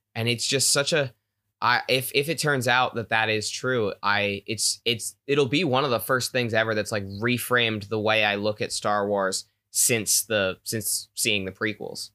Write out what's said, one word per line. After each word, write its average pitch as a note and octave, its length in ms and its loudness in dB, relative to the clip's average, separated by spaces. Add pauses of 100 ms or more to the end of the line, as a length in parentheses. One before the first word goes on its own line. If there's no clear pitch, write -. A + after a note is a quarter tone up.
(140)
And A2+ 140 -2
it's A#2+ 180 0
just - 260 2
such C#3+ 200 0
a, C#3+ 220 0 (480)
I, A#2+ 260 4
if, C3 260 0
if C#3 140 2
it D#3 100 -2
turns C#3 300 0
out B2 280 2
that A2 140 -4
that A2 180 2
is A2 200 0
true, B2 440 -2 (100)
I, G2+ 440 0
it's, - 380 -2
it's, A#2 300 -2 (120)
it'll C#3 200 4
be D3 180 0
one C3+ 200 2
of C#3+ 60 -2
the A2+ 100 2
first B2+ 320 0
things A#2+ 200 -2
ever A2 220 2
that's, G#2+ 180 -2
like, G#2 140 -4
reframed A2+ 800 0
the A2 120 -2
way G#2+ 240 4
I G#2 100 2
look G#2 260 -2
at F#2 120 -4
Star G#2 360 0
Wars G2 380 0 (240)
since - 540 2
the, G2 400 0
since - 500 -4
seeing G#2 320 0
the F#2 60 -6
prequels. - 640 -6